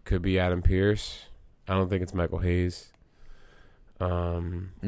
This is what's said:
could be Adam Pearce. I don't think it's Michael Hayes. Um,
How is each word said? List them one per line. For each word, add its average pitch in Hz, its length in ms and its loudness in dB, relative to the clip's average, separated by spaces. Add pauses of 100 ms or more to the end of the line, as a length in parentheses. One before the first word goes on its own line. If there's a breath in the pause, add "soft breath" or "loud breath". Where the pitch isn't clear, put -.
could 92 200 0
be 92 160 2
Adam 90 240 2
Pearce. 98 600 2 (420)
I 95 80 -2
don't 95 140 2
think 95 140 0
it's 90 100 -6
Michael 87 260 -2
Hayes. 90 520 0 (1080 soft breath)
Um, 87 720 -4 (160)